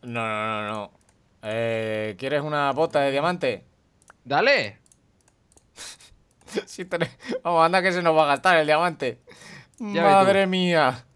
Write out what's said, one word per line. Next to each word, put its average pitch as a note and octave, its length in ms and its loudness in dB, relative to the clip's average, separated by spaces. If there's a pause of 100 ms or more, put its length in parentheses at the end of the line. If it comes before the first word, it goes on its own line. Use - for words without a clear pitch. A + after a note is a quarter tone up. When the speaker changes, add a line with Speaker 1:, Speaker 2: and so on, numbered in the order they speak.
Speaker 1:
No, A#2 240 -6
no, G#2+ 360 -4
no, G#2 100 -6
no. G#2 180 -10 (520)
Eh, A2 760 -4
¿quieres C#3 240 -4
una D3 300 -2
bota D#3 300 0
de C#3 100 0
diamante? C#3+ 520 -4 (600)
Speaker 2:
Dale. D#3 580 0
Speaker 1:
<laughs> - 60 -20 (1800)
Sí, - 220 -14
tenés. F#3 240 -4 (320)
Vamos, E3+ 200 2
anda F3 200 4
que F#3 100 0
se F3 80 -2
nos E3 160 4
va D#3 80 6
a C#3+ 40 0
gastar D#3 280 2
el D#3 100 4
diamante. D3+ 540 0 (580)
Speaker 2:
Ya G#3 240 -4
ves G3 100 6
tú. G3 120 6
Speaker 1:
Madre G3 220 2
mía. F3 580 0 (120)